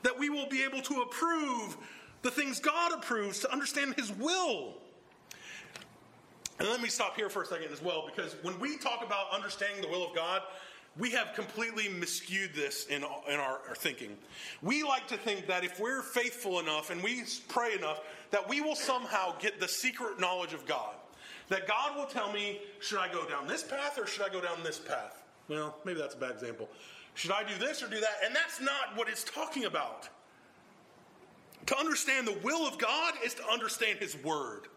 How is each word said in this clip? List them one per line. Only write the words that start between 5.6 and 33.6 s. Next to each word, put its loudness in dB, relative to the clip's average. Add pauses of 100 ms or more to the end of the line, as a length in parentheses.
And 4
let 2
me 0
stop 2
here 2
for 0
a -2
second -2
as -8
well, 0
because -4
when -2
we -2
talk 0
about 0
understanding -2
the -2
will 0
of -8
God, 2 (540)
we 0
have 0
completely 0
miscued -2
this -2
in, 0 (240)
in 2
our, 0
our -6
thinking. -4 (460)
We 2
like 2
to -2
think -2
that 4
if -4
we're 0
faithful 0
enough 0
and -2
we 0 (240)
pray 4
enough, 0 (300)
that 4
we 2
will 2
somehow 2
get 0
the 2
secret 0
knowledge 2
of -8
God. 0 (540)
That 2
God 4
will -2
tell 0
me, 0 (200)
"Should -2
I 2
go 0
down 0
this -2
path -2
or 0
should -2
I 2
go -2
down -2
this -2
path?" -4 (260)
Well, -2
maybe -2
that's -2
a -12
bad -2
example. -6 (480)
Should 0
I 4
do -4
this 0
or -6
do -2
that? 4
And 2
that's 2
not 0
what 2
it's -4
talking -2
about. 0 (1600)
To 4
understand 4
the 0
will 4
of -4
God 4 (100)
is 0
to -4
understand 2